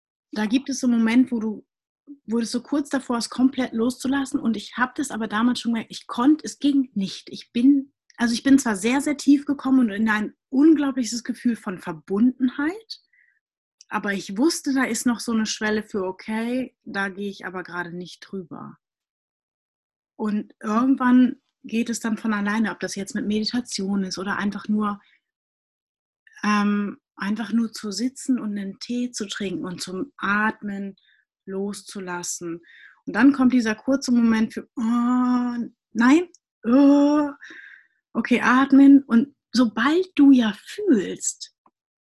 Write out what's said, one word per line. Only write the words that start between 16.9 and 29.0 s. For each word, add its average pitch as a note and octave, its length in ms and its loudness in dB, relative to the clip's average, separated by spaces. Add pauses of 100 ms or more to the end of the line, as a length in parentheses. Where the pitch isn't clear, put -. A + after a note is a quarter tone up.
gehe G3 220 -10
ich G3 160 -14
aber F3+ 180 -10
gerade E3+ 320 -10
nicht F3+ 240 -14
drüber. D#3+ 560 -14 (1400)
Und G#3+ 440 -6
irgendwann B3+ 760 2 (260)
geht A#3 260 -4
es A3+ 120 -8
dann A3 160 -4
von A3 160 -4
alleine, G#3 380 -2
ob - 100 -14
das F#3 140 -8
jetzt G3 200 -10
mit G3 100 -6
Meditation G3+ 800 -4
ist F#3 140 -8
oder F#3+ 200 -6
einfach G3+ 300 -6
nur, G#3 320 -2 (1400)
ähm, G#3 560 -2 (160)
einfach G3+ 380 -6
nur A3+ 180 -2
zu G#3+ 200 -12
sitzen A#3+ 460 -4
und G#3 200 -8
einen G3 220 -10
Tee B3 320 -6